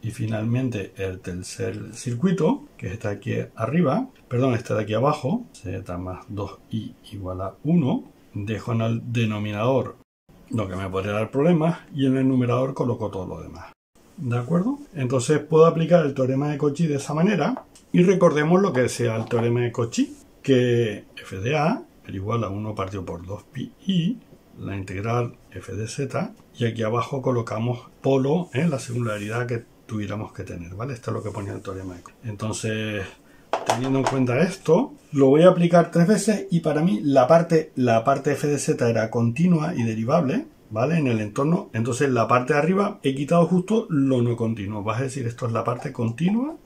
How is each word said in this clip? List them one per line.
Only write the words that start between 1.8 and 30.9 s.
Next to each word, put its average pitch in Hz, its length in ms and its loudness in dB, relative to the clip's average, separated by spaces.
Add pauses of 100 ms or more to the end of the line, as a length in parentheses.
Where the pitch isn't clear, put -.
circuito, 160 720 0 (120)
que - 160 -10
está 107 180 -6
aquí 110 240 -6 (220)
arriba, 160 520 2 (200)
perdón, 123 260 2
este 110 180 -4
de 110 100 0
aquí 104 120 -4
abajo, 147 580 0
z 92 460 -10
más 92 300 -10
dos 101 300 -8 (120)
i 110 240 -6 (180)
igual 92 300 -8
a 95 120 -8 (100)
uno, 165 400 2 (280)
dejo 107 400 -6
en 113 100 0
el 117 300 -4
denominador 107 840 -2 (540)
lo 104 180 -4
que 92 80 -8
me 95 120 -6
podría 95 240 -4
dar 107 180 -2
problemas 160 500 2 (140)
y 135 120 0
en 131 100 2
el 131 120 2
numerador 127 460 0
coloco 110 360 -2
todo 92 160 -8
lo 82 160 -10
demás. 80 300 -16 (460)
¿De 120 180 -2
acuerdo? 180 420 0 (160)
Entonces 135 440 0
puedo 160 280 6
aplicar 165 380 4
el 139 80 0
teorema 131 360 0
de 147 100 -4
Cauchy 147 300 0
de 147 80 0
esa 147 180 -6
manera 180 500 2 (280)
y 175 100 6
recordemos 175 580 4
lo 196 120 2
que 127 100 2
decía 117 320 0
el 113 120 -4
teorema 120 340 0
de 120 120 -2
Cauchy, 127 440 -2 (260)
que 120 640 2 (120)
f - 220 -12
de 123 180 -2
a 185 280 0 (200)
era 101 120 -10
igual 110 260 -2
a 98 60 -4
uno 104 260 -6
partido 95 300 -6
por 85 200 -12
dos 95 200 -12
pi - 280 -12 (140)
i, 190 320 0 (400)
la 98 180 -8
integral 104 600 -4 (160)
f 95 240 -12
de 110 100 -6
z, 139 480 -6 (240)
y 120 60 0
aquí 113 180 -2
abajo 120 400 -2
colocamos 117 580 -2 (200)
polo 135 520 2
en 160 180 2
la 127 100 -2
singularidad 117 680 -4
que 117 180 -6 (220)
tuviéramos 104 460 -6
que 98 100 -12
tener, 90 320 -12
¿vale? 123 200 -8